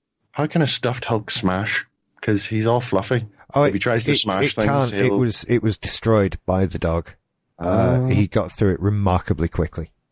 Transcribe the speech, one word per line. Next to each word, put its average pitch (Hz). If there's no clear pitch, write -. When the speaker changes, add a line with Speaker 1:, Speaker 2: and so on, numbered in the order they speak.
Speaker 1:
How 151
can 165
a 131
stuffed 123
Hulk 107
smash? 95
'Cause 104
he's 110
all 120
fluffy. 107
Speaker 2:
Oh, 143
Speaker 1:
If 147
Speaker 2:
it, -
Speaker 1:
he 98
tries 113
to 147
Speaker 2:
it, 135
Speaker 1:
smash 101
Speaker 2:
it 139
Speaker 1:
things, 107
Speaker 2:
can't. 131
It 101
Speaker 1:
he'll 117
Speaker 2:
was, 120
it 120
was 107
destroyed 104
by 92
the 82
dog. 82
Uh, 123
Speaker 1:
Oh. 127
Speaker 2:
he 101
got -
through 98
it 67
remarkably 92
quickly. 80